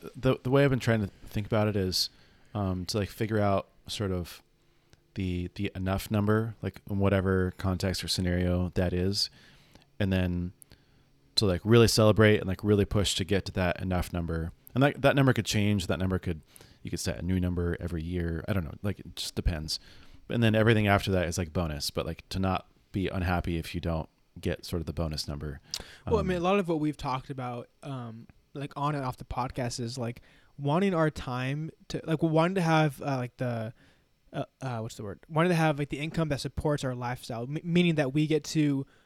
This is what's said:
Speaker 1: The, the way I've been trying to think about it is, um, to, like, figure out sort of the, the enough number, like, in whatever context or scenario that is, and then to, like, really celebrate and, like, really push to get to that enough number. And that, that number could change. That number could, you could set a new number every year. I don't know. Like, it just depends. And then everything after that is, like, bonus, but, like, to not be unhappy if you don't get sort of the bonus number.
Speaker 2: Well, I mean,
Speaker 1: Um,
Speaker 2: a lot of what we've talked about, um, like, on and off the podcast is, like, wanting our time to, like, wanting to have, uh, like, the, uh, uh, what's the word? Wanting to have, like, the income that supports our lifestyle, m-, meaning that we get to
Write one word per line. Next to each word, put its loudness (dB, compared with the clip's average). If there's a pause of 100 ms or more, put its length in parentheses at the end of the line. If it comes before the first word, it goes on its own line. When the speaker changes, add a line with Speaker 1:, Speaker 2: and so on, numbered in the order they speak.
(160)
Speaker 1:
The, 0
the -4
way 6
I've 4
been 0
trying 2
to -2 (160)
think -6
about 2
it -2
is, -2 (420)
um, -2
to, -4
like, -2
figure -2
out 2 (200)
sort -4
of -6 (720)
the, -4
the -4
enough -4
number, 0
like, -8
in -2
whatever 2
context -2
or -8
scenario 0
that 0
is, 0 (680)
and 0
then 0 (840)
to, 2
like, 2
really 8
celebrate 6
and, -4
like, -2
really 6
push 0
to -2
get 0
to -10
that 0
enough -2
number. -4 (220)
And 2
that, 2
that 4
number 6
could -2
change. 2
That -2
number -2
could, -6 (420)
you -12
could -4
set -4
a -12
new 0
number 0
every -6
year. -4
I -4
don't -2
know. -10 (100)
Like, -4
it -18
just -10
depends. -2 (480)
And 0
then 4
everything 4
after 4
that 2
is, -4
like, -6
bonus, -4
but, -6
like, -10
to -6
not -2 (240)
be -2
unhappy -2
if -8
you -6
don't -4 (320)
get -4
sort -4
of -8
the -6
bonus -6
number. -8 (460)
Speaker 2:
Well, 2
I -2
mean, 0
Speaker 1:
Um, -4
Speaker 2:
a 0
lot 2
of -2
what -2
we've -2
talked -6
about, -10 (140)
um, -12 (260)
like, -10
on -2
and -4
off -4
the -16
podcast -6
is, -6
like, -6 (360)
wanting 0
our 2
time -6 (160)
to, -8
like, -2
wanting 2
to 0
have, 2
uh, -4
like, -6
the, -4 (600)
uh, -6 (180)
uh, -6
what's -10
the -12
word? -12
Wanting 6
to 8
have, 6
like, -2
the -6
income 0
that 0
supports 0
our -2
lifestyle, -6
m-, -6
meaning 4
that 2
we 2
get 2
to 2 (200)